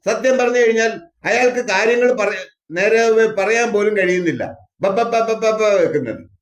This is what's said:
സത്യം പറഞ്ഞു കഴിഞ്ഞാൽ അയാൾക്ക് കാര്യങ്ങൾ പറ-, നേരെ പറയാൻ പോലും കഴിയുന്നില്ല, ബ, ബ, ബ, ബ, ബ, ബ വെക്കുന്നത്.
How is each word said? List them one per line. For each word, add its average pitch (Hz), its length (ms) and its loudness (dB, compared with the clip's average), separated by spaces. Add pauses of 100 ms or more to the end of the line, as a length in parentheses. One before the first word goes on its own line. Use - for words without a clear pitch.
സത്യം 254 320 0
പറഞ്ഞു 247 200 0
കഴിഞ്ഞാൽ 226 420 2 (260)
അയാൾക്ക് 247 440 0
കാര്യങ്ങൾ 240 440 2
പറ-, 202 380 -4 (200)
നേരെ 220 560 2
പറയാൻ 214 440 0
പോലും 208 260 0
കഴിയുന്നില്ല, 180 600 -2 (240)
ബ, 190 60 0
ബ, 196 140 0
ബ, 226 180 -2
ബ, 226 140 -2
ബ, 214 160 -2
ബ 214 140 -2
വെക്കുന്നത്. 156 800 -2